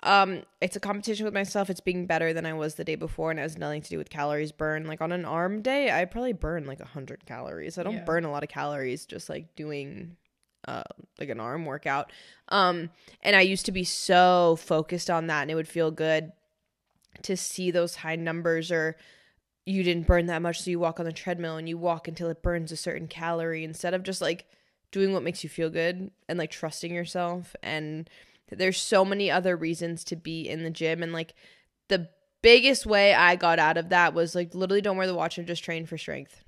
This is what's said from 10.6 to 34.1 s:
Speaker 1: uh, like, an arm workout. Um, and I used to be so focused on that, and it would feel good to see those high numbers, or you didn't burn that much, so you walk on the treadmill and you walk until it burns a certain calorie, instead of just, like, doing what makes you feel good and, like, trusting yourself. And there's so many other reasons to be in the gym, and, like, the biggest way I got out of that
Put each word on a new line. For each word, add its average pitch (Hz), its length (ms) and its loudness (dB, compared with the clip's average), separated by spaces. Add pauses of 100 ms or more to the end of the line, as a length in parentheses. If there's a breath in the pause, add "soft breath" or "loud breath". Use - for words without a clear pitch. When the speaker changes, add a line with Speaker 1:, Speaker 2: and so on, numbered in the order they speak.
Speaker 1:
uh, - 160 -8 (360)
like, 143 100 -8
an 113 100 -6
arm 135 260 -6
workout. 139 460 -4 (380 loud breath)
Um, 180 400 2 (320 soft breath)
and 202 140 6
I 190 60 10
used 190 240 4
to 202 60 -2
be 185 120 -2
so 180 800 6
focused 165 480 0
on 165 180 0
that, 151 160 0
and 156 80 -4
it 160 40 0
would 160 120 -2
feel 160 240 0
good 156 400 0 (920)
to 185 120 -2
see 180 360 -2
those 170 240 2
high 160 200 -6
numbers, 165 560 0
or 160 240 0 (680 soft breath)
you 190 180 0
didn't 170 240 0
burn 175 200 6
that 170 140 -2
much, 170 200 -2
so 185 100 -6
you 170 80 -2
walk 165 200 0
on 170 60 -4
the 165 60 -6
treadmill 165 460 -6
and 160 100 -8
you 165 100 -6
walk 170 300 -2
until 165 220 -6
it 160 120 -6
burns 170 300 -2
a 156 60 -10
certain 165 300 -6
calorie, 165 560 -4
instead 160 300 -4
of 185 100 0
just, 190 180 -6
like, 170 240 -2 (460)
doing 196 220 2
what 160 100 0
makes 170 200 -4
you 156 60 -8
feel 160 200 -2
good 180 420 -2 (180)
and, 175 100 -2
like, 156 120 -4
trusting 170 420 -8
yourself. 175 680 -4
And 156 480 -6 (400 soft breath)
there's 185 300 0
so 190 240 6
many 196 260 0
other 180 280 2
reasons 165 480 -4
to - 100 -8
be 165 320 -8
in 160 160 -6
the 165 60 -4
gym, 165 340 0
and, 165 80 -4
like, 165 220 -6 (560 soft breath)
the 175 200 2 (320)
biggest 240 440 6
way 202 280 6
I 175 220 8
got 170 240 4
out 160 180 4
of 170 120 -4
that 175 240 6